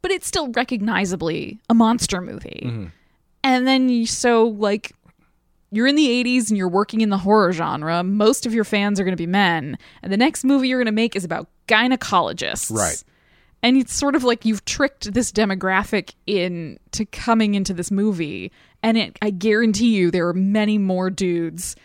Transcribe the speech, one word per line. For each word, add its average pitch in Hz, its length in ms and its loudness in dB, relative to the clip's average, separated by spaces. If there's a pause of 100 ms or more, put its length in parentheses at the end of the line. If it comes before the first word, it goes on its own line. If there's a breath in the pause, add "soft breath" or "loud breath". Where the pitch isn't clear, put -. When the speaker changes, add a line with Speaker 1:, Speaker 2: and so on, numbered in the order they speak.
Speaker 1:
but 370 80 -4
it's - 160 -2
still - 240 -4
recognizably 202 1160 -4
a 233 60 4
monster 226 460 4
movie. - 440 -12
Speaker 2:
Mm-hmm. 113 220 -6 (580)
Speaker 1:
And 254 240 2
then 262 200 4
you, 233 180 0
so, 233 420 2
like, 208 440 -2 (840)
you're 233 120 2
in 285 100 4
the 302 140 4
eighties 247 400 0
and 208 80 0
you're 185 100 0
working 208 320 0
in 220 80 2
the 196 80 0
horror 196 360 4
genre. 160 500 -4
Most 214 420 2
of 233 80 -4
your 220 120 0
fans 202 360 0
are 190 40 0
gonna 185 120 0
be 165 100 -6
men. 175 520 0 (240 soft breath)
And 190 100 -6
the 202 60 0
next 285 260 0
movie 262 240 2
you're 254 120 0
gonna 220 120 0
make 226 240 0
is 185 80 -6
about 160 240 -8 (180)
gynecologists. 220 1080 0
Speaker 2:
Right. 87 260 -2 (600)
Speaker 1:
And 247 160 4
it's - 160 -2
sort 285 220 0
of 254 80 2
like 240 200 0
you've 220 220 0
tricked - 480 -4
this 240 180 -2
demographic 190 800 -2 (140)
into 175 800 -4
coming 220 480 0
into 196 180 -2
this 170 180 -6
movie. 170 640 -2 (300 soft breath)
And 226 160 2
it, - 240 -4
I 214 80 0
guarantee 214 680 2
you 175 140 4
there 175 180 0
are 175 60 -2
many 208 420 2
more 190 320 0
dudes 170 680 -4 (100)